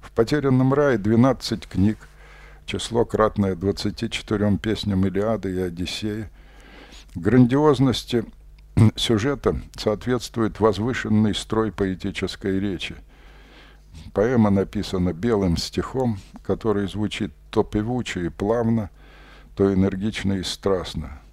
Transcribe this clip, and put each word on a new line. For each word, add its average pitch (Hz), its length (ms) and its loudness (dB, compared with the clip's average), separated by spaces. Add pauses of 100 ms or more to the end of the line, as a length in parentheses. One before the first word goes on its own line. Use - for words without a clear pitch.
В - 100 -20
«Потерянном 131 600 2
рае» 139 260 2
двенадцать 113 680 0
книг, 101 300 0 (680)
«Число, 110 360 -2
кратное» — 101 520 0
двадцати 98 540 -4
четырем 104 500 -2
песням, 98 480 0
«Илиады» 98 480 -2
и 92 40 -2
Одиссеи. 92 720 -6 (840)
Грандиозности 127 1080 4 (540)
<clears throat> 110 180 6
сюжета 110 640 0 (160)
соответствует 110 840 -2
возвышенный 107 760 2
строй 110 380 -2
поэтической 95 880 -4
речи. 95 360 -6 (1160)
Поэма 110 360 4
написана 92 640 0
белым 98 440 0
стихом, 113 640 -4 (240)
который 101 440 -2
звучит 101 440 -6 (180)
то 107 140 0
певуче 120 640 -4
и 165 40 -2
плавно, 113 600 -2 (680)
то 98 180 2
энергично 95 600 0
и 95 100 -4
страстно 82 760 -4 (140)